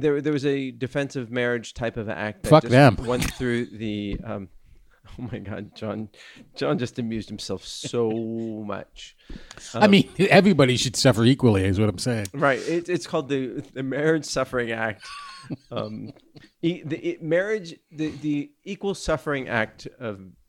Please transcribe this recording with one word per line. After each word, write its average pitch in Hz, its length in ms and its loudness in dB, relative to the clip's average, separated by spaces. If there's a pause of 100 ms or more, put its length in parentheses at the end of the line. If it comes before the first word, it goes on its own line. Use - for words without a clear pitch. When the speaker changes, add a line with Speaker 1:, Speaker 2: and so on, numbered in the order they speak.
Speaker 1:
there, 147 200 4
there 147 120 0
was 143 140 0
a 139 240 0
defense 131 460 -4
of 120 140 -6
marriage 120 440 -2
type 117 220 -4
of 110 120 -6
act 104 360 -6
that - 40 -4
Speaker 2:
Fuck 156 140 10
Speaker 1:
just 117 80 -6
Speaker 2:
them. 123 340 8
Speaker 1:
went 123 200 0 (100)
through 120 320 -2
the, 104 580 -6
um, 104 240 -10 (320)
<laughs> - 380 -20
oh 120 120 -10
my 110 80 -10
God, 98 380 -12
John, 107 320 -6 (460)
John 147 240 0
just 120 200 -6
amused 113 300 -4
himself 104 380 -8
so - 440 -2
<laughs> 113 560 -4
much. - 480 -12 (600)
Speaker 2:
I 117 100 -2
Speaker 1:
Um, 104 60 6
Speaker 2:
mean, 196 180 6 (100)
everybody 160 600 6
should - 180 -2
suffer 113 280 4
equally 117 400 6
is 95 140 2
what 107 120 4
I'm 87 80 -10
saying. 110 340 -2
Speaker 1:
Right. 139 280 2
It, 170 280 -2
it's 175 180 -2
called 156 220 -4
the, 131 340 -2 (120)
the 127 80 -6
Marriage 147 420 0
Suffering 123 480 -2
Act. 113 340 -4 (640)
Um, 107 420 -8 (500)
e-, 170 220 -2
the, 156 260 -6
e-, - 100 -10
marriage, 175 560 -2 (160)
the, 156 160 -4 (140)
the 143 280 -4 (140)
Equal 196 300 -6
Suffering 147 540 -4
Act 110 380 -2 (140)
of, 107 200 -8 (280)